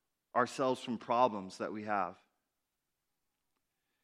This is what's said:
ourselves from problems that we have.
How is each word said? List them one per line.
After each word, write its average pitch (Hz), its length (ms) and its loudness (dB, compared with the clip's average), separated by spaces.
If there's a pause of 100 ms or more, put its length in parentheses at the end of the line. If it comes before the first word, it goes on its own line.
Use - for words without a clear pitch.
(360)
ourselves 127 440 2
from 117 180 -4
problems 110 600 2
that 95 160 -4
we 107 100 -8
have. 98 320 0 (1900)